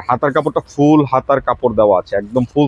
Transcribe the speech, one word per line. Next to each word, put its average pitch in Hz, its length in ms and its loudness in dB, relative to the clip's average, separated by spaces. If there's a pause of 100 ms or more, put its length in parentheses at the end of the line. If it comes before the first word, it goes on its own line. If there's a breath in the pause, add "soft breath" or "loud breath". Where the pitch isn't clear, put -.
হাতার 127 280 -2
কাপড়টা 151 260 -2 (120)
ফুল 147 260 2 (120)
হাতার 135 360 0
কাপড় 123 320 -2
দেওয়া 104 220 4
আছে, - 200 -10
একদম 113 300 -4
ফুল 147 160 0